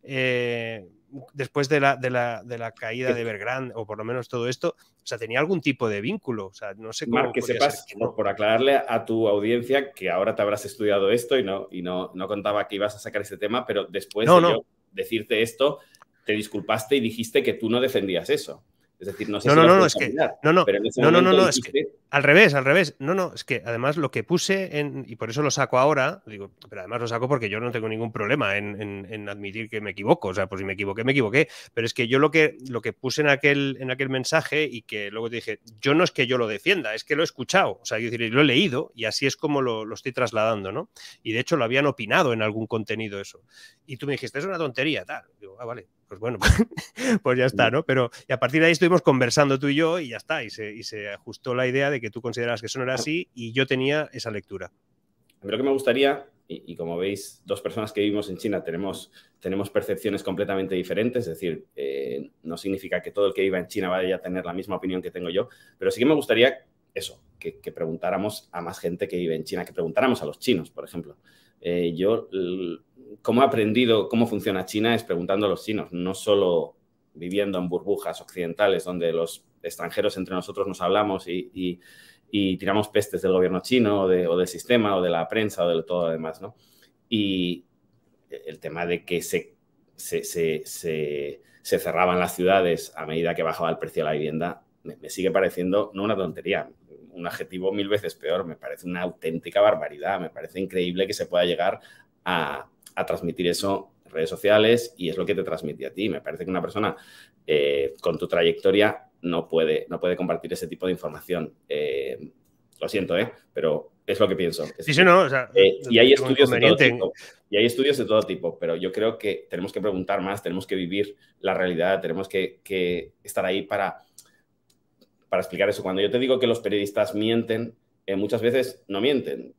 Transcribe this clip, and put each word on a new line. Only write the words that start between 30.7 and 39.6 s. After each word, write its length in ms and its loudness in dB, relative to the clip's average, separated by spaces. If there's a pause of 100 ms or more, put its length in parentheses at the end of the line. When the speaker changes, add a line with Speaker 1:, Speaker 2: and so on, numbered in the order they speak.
Speaker 1:
equivoqué, 320 -4
me 80 2
equivoqué, 360 2 (260)
pero 120 -2
es 60 -4
que 160 -2
yo 100 2
lo 120 4
que, 260 2 (140)
lo 100 -4
que 140 -6
puse 260 -6
en 80 4
aquel, 500 2
en 120 -8
aquel 180 -4
mensaje 560 -2
y 180 -8
que 280 -8
luego 180 -6
te 80 -8
dije, 240 -8 (220)
yo 120 2
no 80 6
es 80 2
que 160 0
yo 120 0
lo 100 0
defienda, 460 -2
es 100 -10
que 100 -2
lo 80 0
he 20 2
escuchado, 560 -2
o 40 -20
sea, 140 -4
quiero 180 -4
decir, 180 -2
lo 60 6
he 40 8
leído 500 2
y 100 -8
así 220 -2
es 100 0
como 240 0